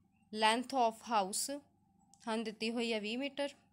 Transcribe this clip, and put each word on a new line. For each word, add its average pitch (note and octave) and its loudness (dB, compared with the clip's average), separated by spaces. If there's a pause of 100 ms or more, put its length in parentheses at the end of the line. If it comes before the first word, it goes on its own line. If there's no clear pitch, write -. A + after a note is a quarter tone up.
(320)
Length A3 2
of A3+ 2
house A3 0 (680)
ਸਾਨੂੰ A3+ -2
ਦਿੱਤੀ A3 -4
ਹੋਈ A#3 -2
ਆ A3 0
ਵੀਹ G#3+ -4
ਮੀਟਰ, C#4 -4 (200)